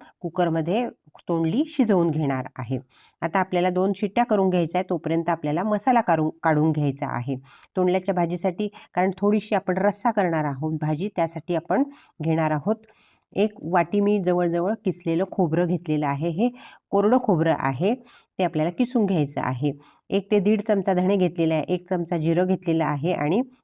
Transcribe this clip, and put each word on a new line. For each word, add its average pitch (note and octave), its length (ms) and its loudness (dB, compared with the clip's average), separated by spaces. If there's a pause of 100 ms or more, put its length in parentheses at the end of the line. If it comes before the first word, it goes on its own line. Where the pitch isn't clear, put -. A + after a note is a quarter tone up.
(200)
कुकरमध्ये E3+ 680 -2 (400)
तोंडली E3+ 380 0
शिजवून G3 440 2
घेणार C#3 360 -2 (100)
आहे. B2 220 -6 (420)
आता D#3+ 180 -2
आपल्याला F3+ 320 0
दोन F#3 260 2
शिट्ट्या A3 280 0
करून G3 260 2
घ्यायच्या F3 280 0
आहेत, F#3 120 -4
तोपर्यंत E3 380 -2
आपल्याला E3 340 -2
मसाला A3 380 2
काढून, D#3 300 2 (120)
काढून D#3 300 4
घ्यायचा C#3+ 360 -2
आहे B2 280 -4 (400)
तोंडल्याच्या F#3 380 0
भाजीसाठी, F3 540 -2 (260)
कारण F#3 240 2
थोडीशी G#3 360 0
आपण F#3 240 -2
रस्सा G3+ 320 0
करणार E3+ 340 0
आहोत D3 360 -4
भाजी, D#3 360 -2
त्यासाठी E3 380 -2
आपण F3 280 0 (400)
घेणार D#3+ 280 0
आहोत. D#3 260 -2 (560)
एक G#3 300 0
वाटी F3 380 0
मी G3+ 220 2
जवळजवळ F3 520 0 (100)
किसलेलं E3 480 -2
खोबरं F3 340 0
घेतलेलं D3+ 400 -2
आहे. C#3 220 -4
हे F3+ 200 0 (420)
कोरडं G#3 280 4
खोबरं E3 400 2
आहे, C#3 360 0
ते - 500 -8
आपल्याला D#3 260 0
किसून A#3+ 360 0
घ्यायचं D#3 340 0
आहे. C3 320 -2 (380)
एक G3 200 -2
ते G#3 80 4
दीड G#3 220 2
चमचा G3 340 0
धणे F#3 220 2
घेतलेले E3+ 380 2
आहे, D#3 140 0
एक F3+ 220 -2
चमचा F3 260 -2
जिरं E3 300 2
घेतलेलं E3+ 380 0
आहे D3 280 -2
आणि E3+ 300 0 (220)